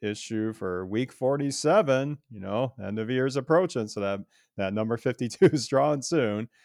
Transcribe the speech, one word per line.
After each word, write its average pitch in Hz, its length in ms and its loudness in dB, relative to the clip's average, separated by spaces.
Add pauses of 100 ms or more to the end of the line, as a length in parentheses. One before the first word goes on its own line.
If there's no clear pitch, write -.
issue 110 500 -4
for 92 340 -6
week 113 280 -4
forty-seven, 143 1040 2 (140)
you 107 80 -16
know, 104 340 -2 (100)
end 101 140 -6
of 110 120 -4
year's 127 260 0
approaching, 143 520 0
so - 120 -8
that, 101 200 -2 (380)
that 98 160 -2
number 110 240 0
fifty-two 123 480 2
<laughs> 180 80 6
is 139 140 -2
drawing 139 340 2
soon. 117 480 0 (160)